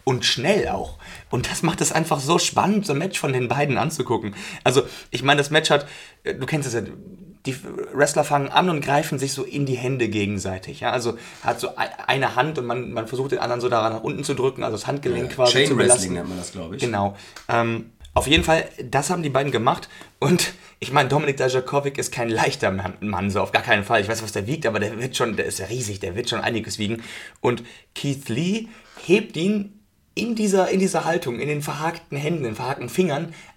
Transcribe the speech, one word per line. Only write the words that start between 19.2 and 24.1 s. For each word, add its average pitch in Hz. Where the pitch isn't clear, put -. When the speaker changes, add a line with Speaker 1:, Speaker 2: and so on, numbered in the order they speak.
Speaker 1:
die 151
beiden 135
gemacht 123
und 160
ich 123
meine, 139
Dominik 143
Dijakovic 131
ist 131
kein 117
leichter 113
Mann, 95
Mann, 101
so 98
auf 95
gar 107
keinen 107
Fall. 113
Ich 101
weiß, 110